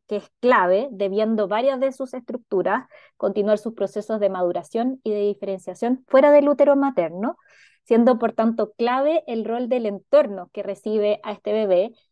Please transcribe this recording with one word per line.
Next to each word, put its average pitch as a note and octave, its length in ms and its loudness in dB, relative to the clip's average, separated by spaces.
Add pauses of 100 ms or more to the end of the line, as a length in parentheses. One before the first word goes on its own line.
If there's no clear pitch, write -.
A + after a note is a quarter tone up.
que G#3 120 -8
es G3 120 -12 (120)
clave, A3 500 2
debiendo G#3 560 -2
varias B3 320 0
de C4+ 140 -2
sus C4 200 -10
estructuras A3 760 -4 (280)
continuar G#3 420 0
sus A3 160 -8
procesos G#3 460 -6
de G3+ 100 0
maduración F#3 720 -4
y A3 100 -6
de G#3 100 -2
diferenciación G3+ 840 -4
fuera C#4 240 6
del C#4+ 180 6
útero C#4+ 260 4
materno, A#3+ 600 -2 (480)
siendo A#3 340 4
por A3+ 140 -2
tanto A3+ 400 -2
clave C4+ 520 -2
el A3+ 200 -6
rol A#3 220 -4
del A#3 200 -2
entorno G3+ 680 0
que G#3 80 -10
recibe G#3 600 -2
a A3 80 -10
este G#3 220 -6
bebé, G#3 380 2 (200)